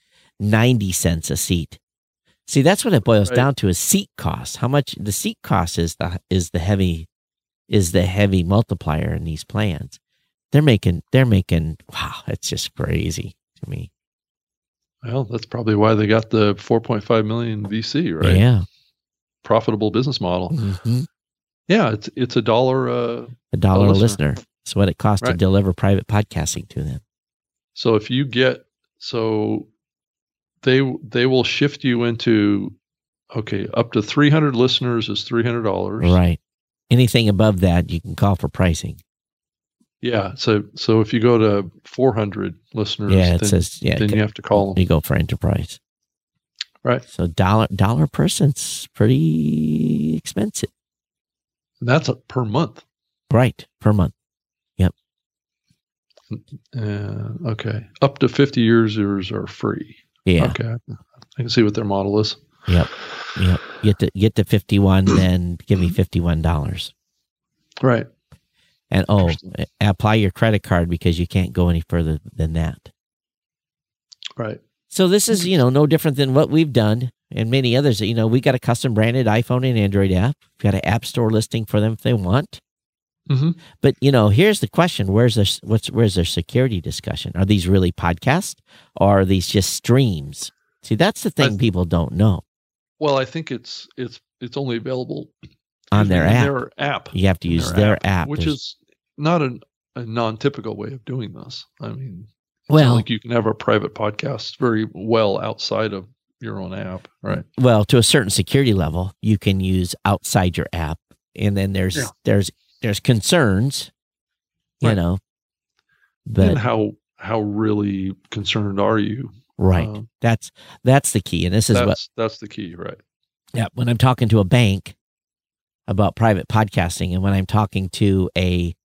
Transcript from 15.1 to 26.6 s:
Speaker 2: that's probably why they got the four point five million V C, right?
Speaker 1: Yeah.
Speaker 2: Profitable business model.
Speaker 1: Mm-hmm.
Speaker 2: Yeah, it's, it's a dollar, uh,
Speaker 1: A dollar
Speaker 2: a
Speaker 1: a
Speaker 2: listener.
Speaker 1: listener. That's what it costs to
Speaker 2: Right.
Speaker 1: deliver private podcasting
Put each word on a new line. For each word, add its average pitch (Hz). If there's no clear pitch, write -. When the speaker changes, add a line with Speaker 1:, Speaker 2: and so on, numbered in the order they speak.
Speaker 2:
that's 113
probably 113
why 107
they 104
got 110
the 107
four 113
point 113
five 113
million 110
V 107
C, 139
right? 90
Speaker 1:
Yeah. 107
Speaker 2:
Profitable 110
business 127
model. 90
Speaker 1:
Mm-hmm. 113
Speaker 2:
Yeah, 170
it's, -
it's 127
a 123
dollar, 127
uh, 120
Speaker 1:
A -
dollar 98
Speaker 2:
a -
Speaker 1:
a 104
Speaker 2:
listener. 98
Speaker 1:
listener. -
That's -
what 101
it 85
costs 104
to 127
Speaker 2:
Right. 90
Speaker 1:
deliver 95
private 98
podcasting 85